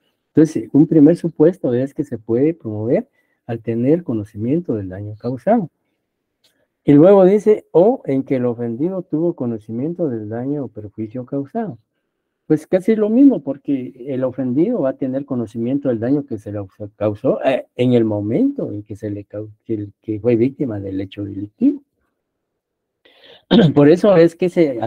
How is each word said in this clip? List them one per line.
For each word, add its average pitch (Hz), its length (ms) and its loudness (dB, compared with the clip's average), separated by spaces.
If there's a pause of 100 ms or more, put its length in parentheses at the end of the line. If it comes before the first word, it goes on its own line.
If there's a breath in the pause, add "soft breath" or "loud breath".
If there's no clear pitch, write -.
(280)
Entonces, 151 440 0
un 151 140 6
primer 160 300 6
supuesto 160 580 0
es 131 200 -4
que 151 100 -6
se 120 140 -10
puede 131 360 -2
promover 117 540 -4 (380)
al 120 140 -8
tener 123 440 0
conocimiento 117 680 -4
del 98 160 -6
daño 101 280 -12
causado. 160 520 -2 (1120)
Y 147 100 4
luego 185 300 8
dice, 208 480 2
"o 214 340 2
en 135 160 -2
que 131 140 -2
el 123 100 -2
ofendido 120 560 -4
tuvo 165 320 -2
conocimiento 127 720 -6
del 110 200 -6
daño 131 360 -6
o 117 40 -12
perjuicio 110 580 -12
causado". 143 520 -8 (680)
Pues 151 200 0
casi 190 300 0
lo 214 140 0
mismo, 240 320 4
porque 135 500 -6 (160)
el 131 160 -4
ofendido 139 560 -2
va 135 100 0
a 135 60 -8
tener 135 300 -6
conocimiento 123 640 -4
del 110 100 -2
daño 139 240 -2
que 117 140 -10
se 104 120 -14
le 104 100 -8 (360)
causó, 107 480 -4
eh, 135 220 -2 (100)
en 123 160 2
el 117 140 4
momento 123 640 -2
en 104 120 -10
que 104 120 -14
se 107 140 -10
le 101 160 -10
cau-, 107 240 -14 (160)
que, 104 220 -6 (120)
que 107 180 -6
fue 117 180 2
víctima 120 440 -2
del 98 220 -8
hecho 104 220 -10
delictivo. 104 580 -4 (1700 soft breath)
<clears throat> 180 240 4
Por 143 160 6
eso 180 260 4
es 165 180 6
que 185 140 -4
se, 147 380 0